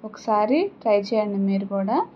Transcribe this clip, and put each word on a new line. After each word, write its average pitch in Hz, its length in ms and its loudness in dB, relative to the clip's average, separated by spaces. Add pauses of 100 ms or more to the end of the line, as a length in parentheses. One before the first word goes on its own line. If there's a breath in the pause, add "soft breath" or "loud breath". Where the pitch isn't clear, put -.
ఒకసారి 220 480 0 (240)
ట్రై 214 160 2 (120)
చేయండి 208 360 0
మీరు 196 300 0
కూడా. 196 240 0 (180)